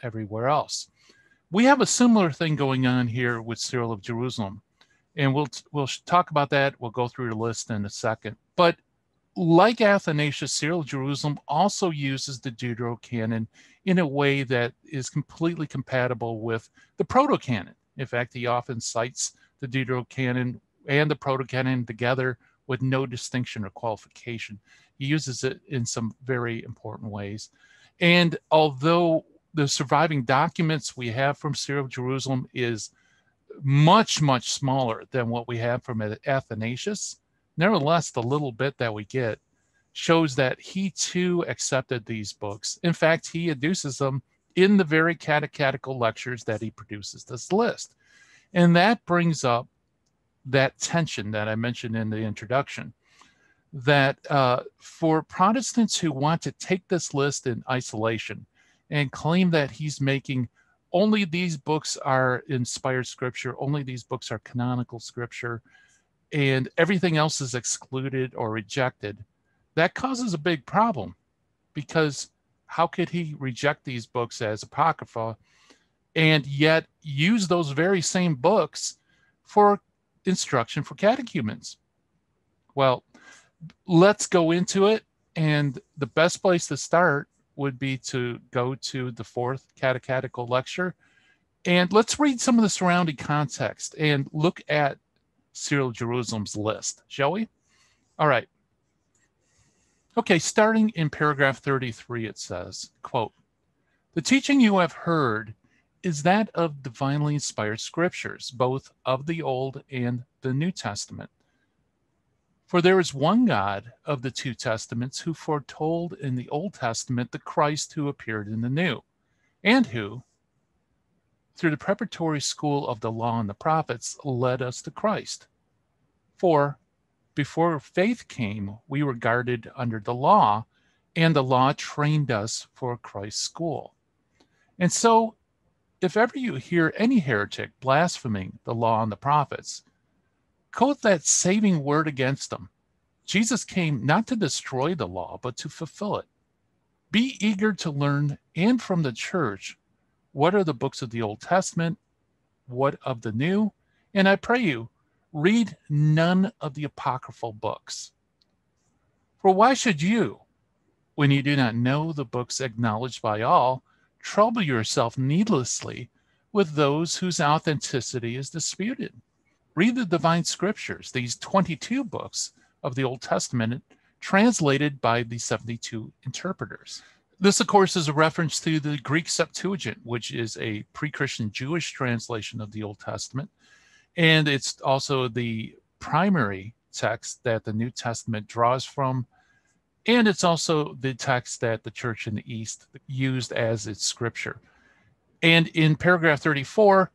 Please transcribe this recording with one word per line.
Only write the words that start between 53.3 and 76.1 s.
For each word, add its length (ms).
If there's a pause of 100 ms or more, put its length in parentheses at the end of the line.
that, 460 (140)
uh, 320 (160)
for 420
Protestants 760
who 120
want 300
to 120
take 340
this 260
list 320
in 240
isolation 800 (420)
and 220
claim 380
that 220
he's 300
making 480 (420)
only 320
these 320
books 420
are 520
inspired 580
scripture, 500
only 240
these 220
books 280
are 80
canonical 600
scripture, 640 (720)
and 340 (100)
everything 380
else 240
is 160
excluded 800
or 160
rejected, 720 (500)
that 220
causes 380
a 40
big 280
problem, 500 (580)
because 560 (380)
how 180
could 240
he 300
reject 460
these 200
books 360
as 200
apocrypha 760 (800)